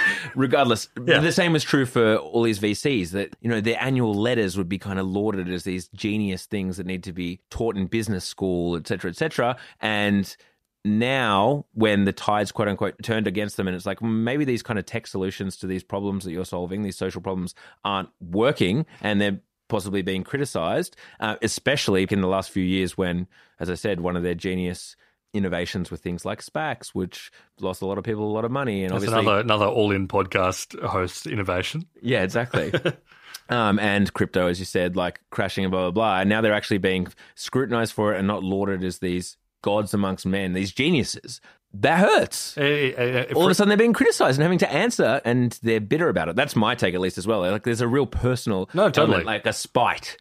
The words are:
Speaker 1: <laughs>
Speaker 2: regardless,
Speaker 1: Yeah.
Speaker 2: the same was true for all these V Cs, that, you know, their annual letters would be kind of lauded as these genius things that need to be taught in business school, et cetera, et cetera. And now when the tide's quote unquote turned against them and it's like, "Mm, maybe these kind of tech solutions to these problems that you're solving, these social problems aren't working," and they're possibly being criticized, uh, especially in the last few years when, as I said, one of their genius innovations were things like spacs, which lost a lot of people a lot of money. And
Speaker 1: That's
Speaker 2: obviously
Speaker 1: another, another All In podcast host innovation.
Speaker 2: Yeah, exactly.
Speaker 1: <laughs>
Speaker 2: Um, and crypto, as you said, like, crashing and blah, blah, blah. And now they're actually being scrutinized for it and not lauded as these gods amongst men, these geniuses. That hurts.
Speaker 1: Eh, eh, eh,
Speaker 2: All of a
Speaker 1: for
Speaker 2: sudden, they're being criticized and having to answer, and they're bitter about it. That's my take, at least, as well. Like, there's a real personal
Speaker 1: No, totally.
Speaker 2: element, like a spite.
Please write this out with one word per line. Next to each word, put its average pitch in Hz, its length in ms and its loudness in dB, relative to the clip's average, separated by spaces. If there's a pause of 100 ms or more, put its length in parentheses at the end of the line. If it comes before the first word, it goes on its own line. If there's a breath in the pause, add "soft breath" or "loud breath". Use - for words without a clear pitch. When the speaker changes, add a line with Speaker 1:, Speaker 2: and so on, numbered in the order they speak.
(140)
Speaker 1:
<laughs> - 200 -10
Speaker 2:
regardless, 127 540 2 (180)
Speaker 1:
Yeah. 143 140 6
Speaker 2:
the 156 100 2
same 175 220 2
was 151 100 2
true 135 240 2
for 110 300 4
all 80 260 0
these 110 160 2
V 104 160 0
Cs, 98 380 -2
that, 98 300 -6
you 117 60 -4
know, 113 120 0
their 113 200 0
annual 123 320 0
letters 104 460 0
would 90 100 -2
be 98 100 -4
kind 95 200 -6
of 95 80 -2
lauded 98 420 -2
as 90 140 -4
these 92 320 -6
genius 104 520 -4
things 95 320 -6
that 90 80 -8
need 92 180 -6
to 92 80 -10
be 87 260 -6 (100)
taught 113 280 -4
in 95 100 -2
business 107 380 -2
school, 87 520 -2
et 78 120 -8
cetera, 98 200 -4
et 85 80 -8
cetera. 123 400 -2 (240 loud breath)
And 104 540 2 (500 soft breath)
now 117 920 2
when 107 300 4
the 98 80 4
tide's 104 400 0
quote 104 160 0
unquote 98 340 -2
turned 110 240 0
against 101 300 -2
them 95 120 -2
and 92 80 -2
it's 90 100 -8
like, 98 140 -4
"Mm, 113 220 0
maybe 135 220 0
these 123 180 0
kind 107 160 -4
of 90 80 -4
tech - 200 -8
solutions 95 520 -4
to - 80 -8
these 92 180 -4
problems 98 400 -4
that 87 80 -8
you're 90 120 -4
solving, 90 380 -6
these 98 140 -6
social 95 240 -6
problems 92 340 -6 (300 loud breath)
aren't 98 240 -2 (120)
working," 107 680 0 (160 loud breath)
and 104 180 2
they're 101 200 0 (280)
possibly 98 340 -2
being 92 220 -2
criticized, 135 720 -4 (240 loud breath)
uh, 107 220 -2
especially 104 680 0
in 101 120 2
the 92 40 2
last 95 240 0
few 95 140 0
years 92 320 0
when, 90 300 0 (340 soft breath)
as 87 100 -4
I 90 40 -4
said, 92 260 -2
one 90 160 -2
of 87 60 -2
their 87 120 0
genius 90 640 -4 (360)
innovations 90 600 -4
were 85 40 -8
things 87 280 -8
like 104 180 -8
spacs, 147 460 -8
which - 420 -8 (300 soft breath)
lost 95 220 -4
a 95 40 -4
lot 98 120 -4
of 95 40 -6
people 107 260 -4
a 107 40 -4
lot 110 120 -2
of 117 60 -2
money. 123 320 -4
And 92 100 -2
Speaker 1:
That's 95 120 0
Speaker 2:
obviously 113 160 2
Speaker 1:
another, 104 200 4
another 107 260 2
All 104 260 4
In 95 160 0
podcast 95 760 -2
host 92 440 -4
innovation. 98 600 -4 (160)
Speaker 2:
Yeah, 113 200 0
exactly. 120 560 -2
Speaker 1:
<laughs> - 40 -10 (640 loud breath)
Speaker 2:
Um, 107 320 2
and 101 320 2
crypto, 90 340 2
as 87 140 0
you 92 40 -8
said, 90 300 0
like, 90 260 -2 (100)
crashing 98 340 -2
and 92 80 0
blah, 92 100 2
blah, 90 80 0
blah. 101 300 2
And 98 100 2
now 107 100 2
they're 110 120 4
actually 104 260 0
being 92 300 0 (260 loud breath)
scrutinized 117 580 -2
for 104 220 0
it 92 40 -2
and 98 100 0
not 98 160 -2
lauded 98 400 0
as 92 160 -6
these 90 360 -4 (260)
gods 104 300 0
amongst 98 320 0
men, 95 280 -2
these 95 200 -2
geniuses. 131 680 -2 (320 soft breath)
That 139 280 2
hurts. - 580 2
Speaker 1:
Eh, 143 60 2
eh, 143 280 2 (360)
eh, 135 40 -4
Speaker 2:
All 143 100 4
of 185 40 6
a 190 40 6
Speaker 1:
for 185 40 4
Speaker 2:
sudden, 202 140 4
they're 208 100 6
being 233 140 6
criticized - 480 4
and - 20 4
having 175 160 4
to 180 140 2
answer, 151 520 2
and 120 380 2
they're 113 180 4
bitter 151 280 2
about 85 200 0
it. 85 60 -2
That's 135 220 0
my 117 180 4
take, 90 220 0
at 90 40 0
least, 92 160 0
as 92 120 -4
well. 107 140 2
Like, 98 200 2
there's 117 180 0
a 123 60 0
real 131 200 2
personal 120 680 -2
Speaker 1:
No, 196 160 4
totally. 147 160 4 (120)
Speaker 2:
element, 85 80 -2
like 107 200 -2
a 110 60 2
spite. - 680 0